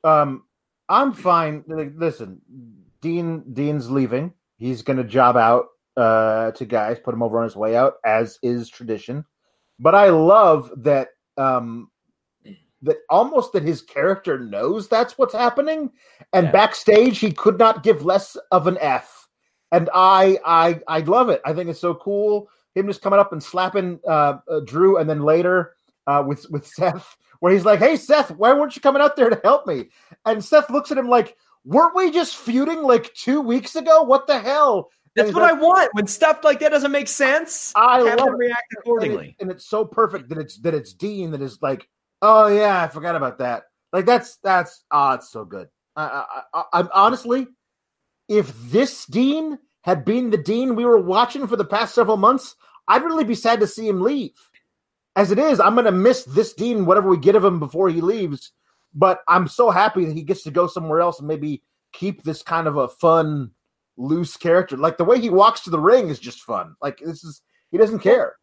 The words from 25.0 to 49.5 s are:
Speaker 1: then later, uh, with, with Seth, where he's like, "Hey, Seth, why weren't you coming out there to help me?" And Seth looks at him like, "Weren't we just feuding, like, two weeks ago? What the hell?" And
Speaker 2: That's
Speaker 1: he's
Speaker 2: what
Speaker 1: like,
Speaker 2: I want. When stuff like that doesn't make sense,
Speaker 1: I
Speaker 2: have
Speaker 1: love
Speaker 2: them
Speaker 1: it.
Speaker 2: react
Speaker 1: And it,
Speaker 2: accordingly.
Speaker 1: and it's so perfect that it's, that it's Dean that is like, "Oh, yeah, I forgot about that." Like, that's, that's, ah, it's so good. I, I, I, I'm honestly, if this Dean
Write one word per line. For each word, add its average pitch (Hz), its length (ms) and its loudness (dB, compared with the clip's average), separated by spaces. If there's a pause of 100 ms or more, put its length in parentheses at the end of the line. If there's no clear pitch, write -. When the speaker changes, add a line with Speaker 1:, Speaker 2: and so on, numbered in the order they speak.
Speaker 1:
then 147 140 -4
later, 170 520 0 (320)
uh, 143 180 0
with, 143 240 -8
with 147 180 -10
Seth, 175 500 -6 (220)
where 180 120 2
he's 190 140 2
like, 208 140 4
"Hey, 285 160 4
Seth, 285 360 0
why 208 220 2
weren't 285 220 0
you - 60 -20
coming 277 200 2
out 285 140 2
there 240 140 2
to 220 140 -2
help 277 220 2
me?" 139 240 -8 (360)
And 220 180 -4
Seth 294 260 2
looks 285 220 -4
at 269 60 -4
him 247 120 -4
like, 240 260 2 (280)
"Weren't 311 320 2
we 370 160 0
just 320 240 -4
feuding, 294 480 -4
like, 247 300 2
two 285 280 -4
weeks 240 340 -4
ago? 320 280 4
What 269 240 2
the 269 120 0
hell?" 262 380 0
And - 80 -6 (300)
Speaker 2:
That's 214 140 2
Speaker 1:
he's 311 60 -6
Speaker 2:
what 339 80 4
Speaker 1:
like, 330 100 6
Speaker 2:
I 302 120 -2
want. 359 280 4
When 208 140 -4
stuff 311 360 0
like 294 160 2
that 302 120 0
doesn't 285 200 0
make 285 160 -4
sense, 294 680 -4
Speaker 1:
I 247 240 6
Speaker 2:
have 240 60 4
Speaker 1:
love 233 120 2
Speaker 2:
them 262 180 2
Speaker 1:
it. - 20 -8
Speaker 2:
react 240 240 -4 (100)
Speaker 1:
And 214 60 -16
it, - 40 -18
Speaker 2:
accordingly. 220 580 -4
Speaker 1:
and 185 120 -10
it's 180 140 -16
so 214 200 -4
perfect 185 440 -4
that 156 80 -10
it's, 139 220 -14
that 160 140 -4
it's 147 200 -8
Dean 196 380 -10
that 139 100 -10
is 131 200 -12
like, 135 260 -6 (340)
"Oh, 214 260 6
yeah, 202 360 2
I 160 60 -4
forgot 165 260 -8
about 135 240 -6
that." 123 240 -6 (300)
Like, 180 120 -2
that's, 240 380 0
that's, 180 480 -2
ah, 139 240 0
it's - 160 -16
so 110 140 -16
good. 90 240 -18 (260)
I, 143 300 -10 (280)
I, 165 60 -6
I, 165 40 -8 (100)
I'm 175 200 0
honestly, 240 540 0 (800)
if 170 260 0 (160)
this 247 360 -2
Dean 285 520 -2 (240)